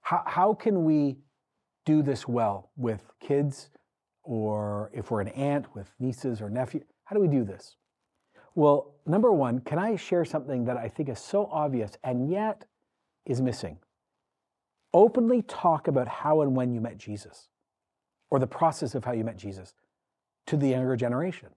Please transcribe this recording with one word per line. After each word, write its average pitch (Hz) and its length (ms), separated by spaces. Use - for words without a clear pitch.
How, 170 220
how 196 300
can 190 300
we 147 340
do 156 180
this 135 240
well 110 500
with 117 440
kids, 143 480
or 107 720
if 110 160
we're 110 100
an 98 80
aunt, 139 460
with 98 260
nieces 123 400
or 104 80
nephews? 127 360
How 202 100
do 208 60
we 185 80
do 135 160
this? - 320
Well, 147 400
number 214 280
one, 131 280
can 151 180
I 208 180
share 175 280
something 131 400
that 123 140
I 117 100
think 143 220
is - 80
so 202 340
obvious 135 500
and 127 280
yet 208 340
is 127 160
missing? 101 360
Openly 226 480
talk - 440
about 131 220
how 156 320
and 135 160
when 127 160
you 117 80
met 113 160
Jesus, - 520
or 143 80
the 131 80
process 147 480
of 123 100
how 123 80
you 113 120
met 113 120
Jesus, 95 380
to 156 100
the 143 120
younger 127 280
generation. 123 600